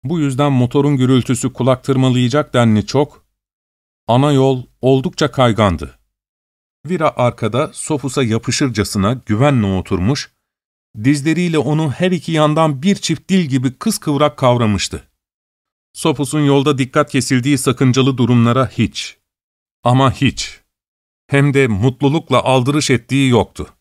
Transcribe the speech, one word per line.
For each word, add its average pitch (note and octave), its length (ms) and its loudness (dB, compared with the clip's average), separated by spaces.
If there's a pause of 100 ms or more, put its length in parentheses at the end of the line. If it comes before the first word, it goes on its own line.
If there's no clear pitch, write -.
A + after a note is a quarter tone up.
Bu E3 160 -4
yüzden C#3+ 320 0
motorun C#3 460 2
gürültüsü B2+ 560 0
kulak B2+ 300 -2
tırmalayacak C3 680 0
denli A2 320 2
çok, - 400 -4 (840)
ana C3 240 2
yol C3 320 0 (180)
oldukça C3+ 500 0
kaygandı. A2 680 0 (840)
Vira D#3+ 320 -2
arkada A#2+ 560 -2
Sofus'a C#3 500 -4
yapışırcasına A2 880 -2 (120)
güvenle A#2 400 0
oturmuş, F#2+ 680 -2 (720)
dizleriyle D#3+ 540 0
onu D3+ 340 0
her F3+ 200 -2
iki E3 200 -4
yandan D3+ 500 0
bir G3 140 0
çift - 340 -6
dil F#3 160 2
gibi C3 280 -2
kıskıvrak D3 640 -2
kavramıştı. A#2 720 0 (840)
Sofus'un D3 460 -4
yolda C#3+ 380 2
dikkat C#3+ 340 -2
kesildiği C3 460 0
sakıncalı C3 600 2
durumlara A#2+ 520 2
hiç, - 480 -6 (680)
ama B2+ 300 2
hiç, - 480 -4 (680)
hem C#3 260 0
de C3+ 140 2
mutlulukla B2+ 760 0
aldırış C3 460 0
ettiği C3 400 0
yoktu. G2 400 0 (120)